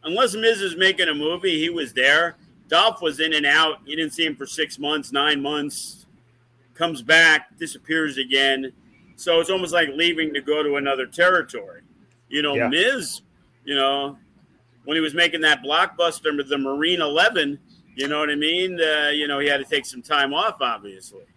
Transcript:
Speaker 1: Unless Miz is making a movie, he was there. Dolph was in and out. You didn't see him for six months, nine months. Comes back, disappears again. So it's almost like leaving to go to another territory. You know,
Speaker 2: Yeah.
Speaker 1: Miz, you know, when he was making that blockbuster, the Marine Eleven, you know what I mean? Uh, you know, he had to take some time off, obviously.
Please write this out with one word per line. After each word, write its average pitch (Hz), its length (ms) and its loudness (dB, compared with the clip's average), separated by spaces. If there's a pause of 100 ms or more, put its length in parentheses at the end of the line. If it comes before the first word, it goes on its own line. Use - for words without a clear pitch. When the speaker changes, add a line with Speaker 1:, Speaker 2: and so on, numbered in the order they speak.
Speaker 1:
Unless 196 320 0
Miz 220 260 2
is 180 140 -4
making 185 340 2
a 151 60 0
movie, 165 440 -2
he 165 100 0
was 151 240 -6
there. 151 440 4 (300)
Dolph 202 340 2
was 151 180 -2
in 160 140 0
and 151 120 0
out. 151 400 4
You 143 100 -10
didn't 156 180 -4
see 165 120 -2
him 151 100 -4
for 135 100 -12
six 151 320 -6
months, 143 340 -4
nine 143 300 0
months. 147 640 -6 (680)
Comes 165 260 -4
back, 160 560 4
disappears 156 600 -4
again. 135 540 0 (440)
So 165 260 2
it's 170 80 -2
almost 185 240 -2
like 165 160 2
leaving 160 440 -2
to 143 80 -4
go 147 220 0
to 143 140 0
another 139 280 -2
territory. 160 760 0 (480)
You 143 120 -2
know, 147 140 0
Speaker 2:
Yeah. 117 140 0
Speaker 1:
Miz, 214 520 0 (420)
you 143 120 -6
know, 139 420 -2 (680)
when 147 100 -4
he 160 60 2
was 156 120 -2
making 165 280 2
that 151 200 2
blockbuster, 156 840 -2
the 143 100 -2
Marine 147 440 -2
Eleven, 156 580 0 (360)
you 135 120 -6
know 151 120 -2
what 151 100 -2
I 147 60 -2
mean? 170 440 -2
Uh, 151 300 2
you 147 180 -2
know, 143 120 -2
he 143 100 0
had 143 80 2
to 135 80 -4
take 143 200 -4
some 123 160 -14
time 139 320 0
off, 202 280 -2
obviously. 101 640 -8 (120)